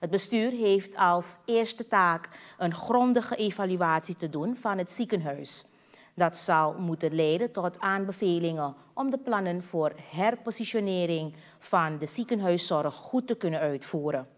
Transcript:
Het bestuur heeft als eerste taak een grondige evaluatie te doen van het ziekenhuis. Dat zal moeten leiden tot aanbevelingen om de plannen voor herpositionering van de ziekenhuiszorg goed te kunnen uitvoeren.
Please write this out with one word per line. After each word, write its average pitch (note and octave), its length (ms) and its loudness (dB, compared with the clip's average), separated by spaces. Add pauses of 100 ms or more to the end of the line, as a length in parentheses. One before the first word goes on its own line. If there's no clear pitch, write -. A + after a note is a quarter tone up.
Het E3+ 100 -4
bestuur A3 400 0
heeft G3+ 460 2
als F3 480 2
eerste A3+ 440 0
taak F3 400 4 (300)
een E3+ 160 0
grondige B3 640 2
evaluatie F3+ 800 0
te D#3+ 140 -6
doen D#3+ 260 -4
van G3+ 220 -4
het F#3 120 -4
ziekenhuis. D#3 760 -4 (480)
Dat E3+ 220 2
zal D#3 420 4
moeten E3 360 -2
leiden E3 380 2
tot F3+ 280 -4
aanbevelingen F3 960 0 (200)
om C4+ 160 -2
de C4 80 -2
plannen G3 440 -2
voor D#3+ 300 -2 (180)
herpositionering F#3+ 1200 -2 (240)
van D#3 400 0
de D3+ 80 -6
ziekenhuiszorg F3 880 0
goed B3+ 320 -2
te A#3+ 80 -2
kunnen D#3+ 260 -2
uitvoeren. C#3+ 760 -2